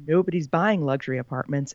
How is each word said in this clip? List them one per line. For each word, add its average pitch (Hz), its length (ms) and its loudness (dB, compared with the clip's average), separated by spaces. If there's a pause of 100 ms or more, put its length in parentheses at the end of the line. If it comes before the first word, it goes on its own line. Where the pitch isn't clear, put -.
nobody's 170 420 2
buying 180 360 2
luxury 135 340 -2
apartments, 135 560 -4